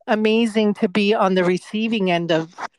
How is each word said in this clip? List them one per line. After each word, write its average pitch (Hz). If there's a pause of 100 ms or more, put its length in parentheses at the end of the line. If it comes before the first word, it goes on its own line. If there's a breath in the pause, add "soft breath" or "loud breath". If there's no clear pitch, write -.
amazing 214
to 220
be 202
on 190
the 185
receiving 196
end 170
of 160 (240)